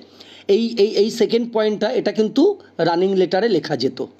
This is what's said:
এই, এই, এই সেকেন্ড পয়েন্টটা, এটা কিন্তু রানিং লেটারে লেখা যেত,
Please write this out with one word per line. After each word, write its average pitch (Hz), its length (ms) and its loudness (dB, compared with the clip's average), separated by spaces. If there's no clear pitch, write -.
এই, 226 300 2
এই, 202 80 4
এই 220 240 0
সেকেন্ড 233 420 -2
পয়েন্টটা, 214 380 -2
এটা 202 220 -2
কিন্তু 269 460 2
রানিং 175 360 0
লেটারে 185 340 0
লেখা 165 280 -2
যেত, 127 300 -4